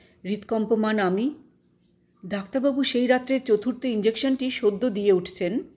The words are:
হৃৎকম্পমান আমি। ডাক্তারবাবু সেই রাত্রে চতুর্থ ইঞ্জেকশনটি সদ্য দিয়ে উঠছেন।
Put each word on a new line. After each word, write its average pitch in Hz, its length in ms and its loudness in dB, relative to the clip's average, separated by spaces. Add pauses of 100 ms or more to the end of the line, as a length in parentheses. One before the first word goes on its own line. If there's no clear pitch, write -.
(240)
হৃৎকম্পমান 214 760 0
আমি। 202 360 0 (880)
ডাক্তারবাবু 247 580 -2
সেই 247 240 0
রাত্রে 254 320 2
চতুর্থ 240 460 0
ইঞ্জেকশনটি 254 640 0
সদ্য 214 400 0
দিয়ে 202 220 2
উঠছেন। 185 520 0 (140)